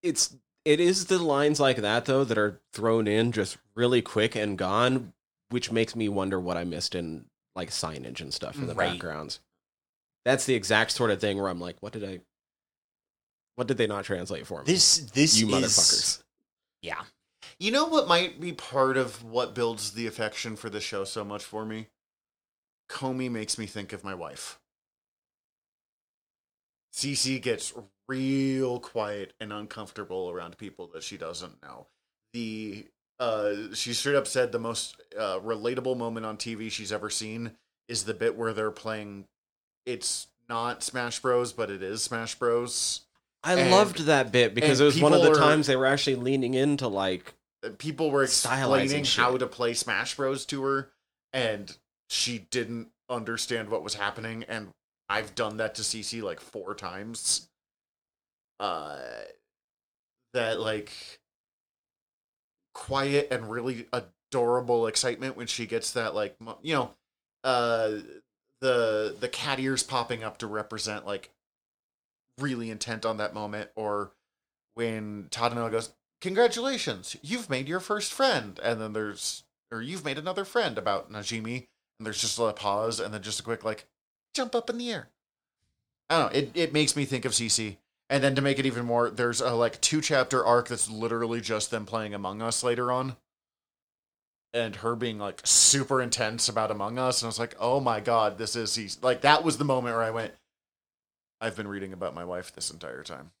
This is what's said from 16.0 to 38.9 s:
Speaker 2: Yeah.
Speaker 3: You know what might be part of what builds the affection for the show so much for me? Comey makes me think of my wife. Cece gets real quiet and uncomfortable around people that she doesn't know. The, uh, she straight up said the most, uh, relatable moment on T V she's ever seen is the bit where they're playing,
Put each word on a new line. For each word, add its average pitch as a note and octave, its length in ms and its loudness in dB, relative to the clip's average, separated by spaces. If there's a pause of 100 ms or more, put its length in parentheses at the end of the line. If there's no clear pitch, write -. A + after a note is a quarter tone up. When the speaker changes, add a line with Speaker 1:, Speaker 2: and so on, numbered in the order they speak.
Speaker 2:
Yeah. E2 200 -8 (580)
Speaker 3:
You G3+ 100 0
know D4 160 4
what D#4 220 2
might F3 320 2
be F3 120 -6
part C3 440 2
of A#2 280 0
what A#2 300 -2
builds A2 380 -2
the A2+ 160 -4
affection A2 480 -6
for A2+ 120 -10
the G#2 120 -6
show G2 240 -4
so G#2 200 -6
much G#2 200 -8
for G#2+ 200 -8
me? A2 220 -8 (1040)
Comey C3 400 -4
makes A2 260 -4
me A2 100 -8
think G2 260 -10
of G2 120 -12
my G2 100 -6
wife. D#2 440 -12 (2250)
Cece C3 460 -2
gets A2+ 320 -2 (360)
real C3 720 0
quiet G#2 600 -4
and G#2 120 -8
uncomfortable G2 800 -8
around F2 280 -10
people F#2 300 -14
that D#2+ 140 -14
she G2+ 140 -12
doesn't E2+ 460 -10
know. B1+ 240 -20 (480)
The, A2 520 -8 (320)
uh, G#2+ 340 0 (220)
she A#2 200 -4
straight C#3+ 220 0
up C3+ 100 2
said B2 260 0
the A#2 60 -2
most, A2+ 380 -4 (220)
uh, G2 220 -2
relatable A#2+ 560 -2
moment A2+ 300 -4
on G#2+ 100 -6
T A2+ 180 -6
V A2 140 -8
she's G#2 240 -6
ever G#2 160 -4
seen A2+ 440 -6 (360)
is A#2 160 -4
the A2 100 -4
bit A2+ 220 0
where A2+ 160 -2
they're G#2+ 180 -2
playing, G#2 540 -10 (640)